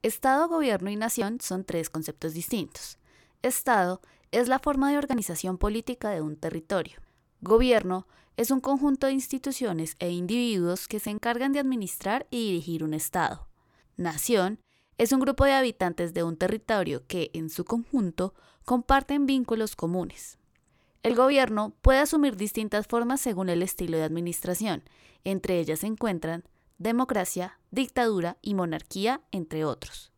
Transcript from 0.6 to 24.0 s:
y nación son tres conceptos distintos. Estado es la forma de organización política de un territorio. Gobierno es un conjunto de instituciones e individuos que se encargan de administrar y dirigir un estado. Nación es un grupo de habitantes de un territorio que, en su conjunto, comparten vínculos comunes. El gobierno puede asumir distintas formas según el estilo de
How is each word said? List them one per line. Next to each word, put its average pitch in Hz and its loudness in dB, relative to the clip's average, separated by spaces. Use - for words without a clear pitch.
y 208 -4
nación 226 -2
son 185 -6
tres 165 -4
conceptos - -6
distintos. - -6
Estado 196 2
es 233 2
la 262 4
forma 277 2
de 285 2
organización 202 -2
política 220 -2
de 170 -2
un 156 -6
territorio. 160 -4
Gobierno 202 4
es 233 0
un 269 2
conjunto 269 2
de 269 2
instituciones 247 -4
e 175 -2
individuos 180 0
que 214 -6
se 208 -6
encargan 240 -2
de 285 2
administrar 240 -2
y 233 -2
dirigir 170 -2
un 156 -2
estado. - -2
Nación 185 0
es 226 2
un 269 4
grupo 277 2
de 277 6
habitantes 180 0
de 170 0
un 165 -2
territorio 185 0
que, 175 -4
en 160 -6
su 175 -6
conjunto, 208 -2
comparten 277 2
vínculos 233 0
comunes. - -4
El 233 2
gobierno 240 4
puede 269 8
asumir 285 4
distintas 214 -2
formas 240 0
según 190 -2
el 170 2
estilo 165 -2
de 160 0